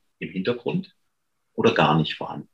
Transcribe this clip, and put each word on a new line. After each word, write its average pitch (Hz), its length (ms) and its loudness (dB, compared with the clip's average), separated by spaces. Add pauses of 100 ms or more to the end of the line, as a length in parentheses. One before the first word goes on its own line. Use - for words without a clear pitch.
(200)
im 85 100 -8
Hintergrund 120 680 -4 (600)
oder - 180 4
gar 82 240 4
nicht 78 180 0
vorhanden. - 380 -10